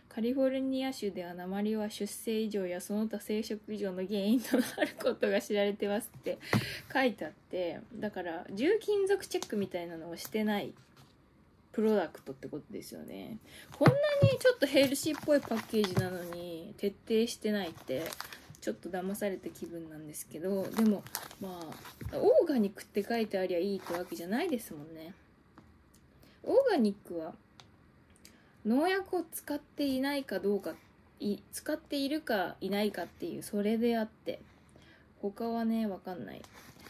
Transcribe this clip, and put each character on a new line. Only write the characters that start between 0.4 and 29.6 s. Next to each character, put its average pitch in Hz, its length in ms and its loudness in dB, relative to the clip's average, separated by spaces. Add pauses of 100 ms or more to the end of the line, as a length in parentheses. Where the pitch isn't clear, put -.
ォ 262 60 4
ル 262 100 0
ニ 262 260 -2
ア 262 80 -2
州 202 180 -4
で 180 120 -8
は 175 120 -8
鉛 196 400 -2
は 214 140 -2
出 208 220 -6
生 220 300 -2
異 220 80 -2
常 202 160 0
や 180 160 -4
そ 202 140 -4
の 214 120 2
他 220 120 -6
生 214 200 -2
殖 220 200 -4 (100)
異 214 80 -6
常 196 140 -2
の 185 140 -4
原 202 140 -2
因 220 220 4
と - 160 2
な 240 60 4 (200)
る - 180 -2
こ - 120 2
と - 160 2
が 202 120 4
知 - 120 -4
ら 202 100 4
れ 202 100 2
て 202 140 -2
ま 202 140 0
す - 160 -12
っ - 40 -18
て - 180 -6 (520)
書 269 120 4
い 240 100 2
て 170 120 -8
あ 151 40 -8
っ - 20 -10
て、 175 480 -6 (160)
だ 214 140 -4
か 190 140 -6
ら、 175 280 -6
重 302 280 2
金 415 260 2
属 381 220 2
チ - 100 -4
ェ 349 40 0
ッ - 60 -4
ク - 80 -4
み 196 120 -2
た 180 140 -6
い 170 60 -8
な 170 100 -10
の 165 120 -10
を 170 80 -8
し - 80 -12
て 220 180 -2
な 208 160 0
い 135 140 -6 (1040)
プ 220 60 2
ロ 220 120 6
ダ 175 120 4
ク - 160 -14
ト - 80 -12
っ 139 40 -12
て 139 120 -14
こ 147 120 -10
と - 140 -14
で - 80 -8
す - 120 -14
よ 82 80 -14
ね。 - 360 -12 (400)
こ 285 80 6
ん - 20 12
な 539 60 12 (400)
に 480 60 0
ち 508 100 8
ょ 494 40 8
っ - 40 -2
と - 80 4
ヘ 277 220 6
ル 262 80 0
シ 311 160 0
ー 294 60 -2
っ - 60 -10
ぽ 302 120 6
い 277 40 6
パ - 160 -2
ッ 220 120 -6
ケ 220 140 2
ー 202 60 4
ジ 185 60 -4
な 185 160 4
の 180 140 -6
に 175 540 -10
徹 202 100 -2 (200)
底 226 200 4
し - 120 -8
て 214 120 0
な 202 140 0
い 165 40 -6
っ - 40 -8
て、 135 300 -6 (580)
ち 214 100 -4
ょ - 20 -8
っ - 20 -8
と - 140 -14
騙 185 240 -4
さ 208 160 -2
れ 185 80 -4
た 180 120 -12
気 170 160 -10
分 165 240 -10
な 156 60 -16
ん 156 120 -12
で 151 60 -14
す - 140 -12
け 156 120 -12
ど、 190 300 -2
で 226 140 2
も、 208 200 4 (360)
ま 185 200 -10 (520)
あ、 294 60 -4
オ 480 280 8
ー - 40 2
ガ 277 80 4
ニ 202 140 4
ッ - 20 -20
ク - 80 -16
っ - 40 -16
て 202 220 -2
書 233 100 0
い 226 100 0
て 202 100 -2
あ 185 80 2
り 180 100 -2
ゃ 170 40 2
い 196 160 0
い - 20 -6
っ - 20 -8
て - 140 -8
わ 175 120 -4
け 175 100 -10
じ 165 80 -8
ゃ 170 40 -8
な 233 140 0
い 381 80 0
で 254 100 0
す - 140 -12
も 147 120 -12
ん 160 100 -16
ね。 160 180 -14 (1300)
オ - 80 -2
ー 370 40 4 (160)
ガ 370 60 6
ニ 208 180 4
ッ - 120 -20
ク 170 120 -8
は、 160 140 -8 (1300)
農 262 220 4
薬 381 280 0
を 339 160 0
使 - 220 -8
っ 294 60 -2
て - 260 -4